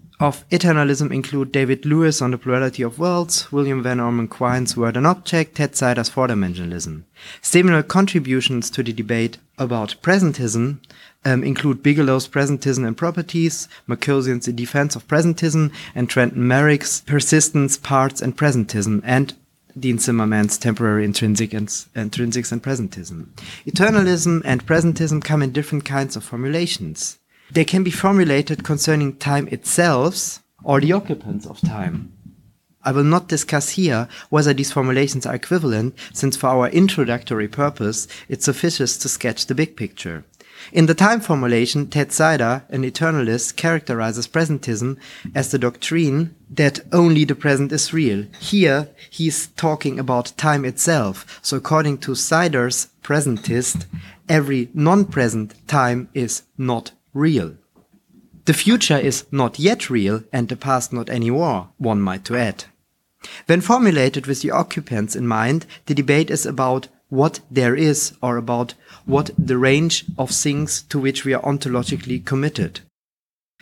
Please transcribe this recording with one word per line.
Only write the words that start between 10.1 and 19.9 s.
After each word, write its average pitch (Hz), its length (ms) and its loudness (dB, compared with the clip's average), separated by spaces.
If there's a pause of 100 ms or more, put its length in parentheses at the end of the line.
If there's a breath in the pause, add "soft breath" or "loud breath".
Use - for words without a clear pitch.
um, 131 180 2
include 135 400 0
Bigelow's 139 460 4
Presentism 139 580 0
and 113 100 -4
Properties, 170 720 -2 (200 loud breath)
Mercosian's 127 580 0
The 120 60 -2
Defense 143 420 -2
of - 140 -10
Presentism, 160 640 2 (240 loud breath)
and 123 120 0
Trenton 123 380 2
Merrick's 143 540 2
Persistence, 143 760 2
Parts, 135 460 0
and 127 140 -4
Presentism, 110 680 0
and 131 300 0 (440)
Dean 127 200 -2